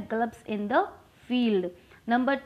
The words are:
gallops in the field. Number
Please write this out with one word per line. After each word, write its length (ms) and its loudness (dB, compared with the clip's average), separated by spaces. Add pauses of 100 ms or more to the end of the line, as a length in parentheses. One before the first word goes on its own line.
gallops 380 -4 (100)
in 160 -4
the 100 4 (480)
field. 380 2 (400)
Number 380 2